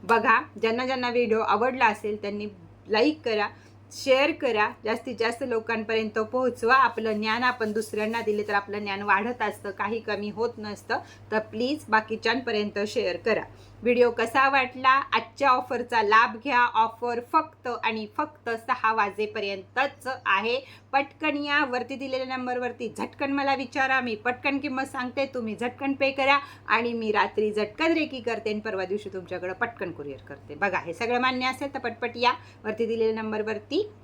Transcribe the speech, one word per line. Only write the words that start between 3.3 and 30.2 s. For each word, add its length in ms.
शेअर 400
करा, 380
जास्तीत 340
जास्त 280
लोकांपर्यंत 720
पोहोचवा. 560
आपलं 380
ज्ञान 300
आपण 280
दुसऱ्यांना 500
दिले 220
तर 100
आपलं 260
ज्ञान 220
वाढत 400
असतं, 300
काही 280
कमी 300
होत 280
नसतं. 400
तर 80
प्लीज 500
बाकीच्यांपर्यंत 960
शेअर 280
करा. 260
व्हिडिओ 300
कसा 380
वाटला? 400
आजच्या 600
ऑफरचा 520
लाभ 420
घ्या. 160
ऑफर 600
फक्त 360
आणि 240
फक्त 320
सहा 440
वाजेपर्यंतच 1120
आहे. 400
पटकन 460
या, 280
वरती 300
दिलेल्या 420
नंबरवरती 600
झटकन 340
मला 240
विचारा, 440
मी 160
पटकन 420
किंमत 260
सांगते, 420
तुम्ही 360
झटकन 320
पे 180
करा 280
आणि 260
मी 180
रात्री 400
झटकन 420
रेकी 260
करते 300
आणि 100
परवा 260
दिवशी 240
तुमच्याकडं 440
पटकन 380
कुरिअर 360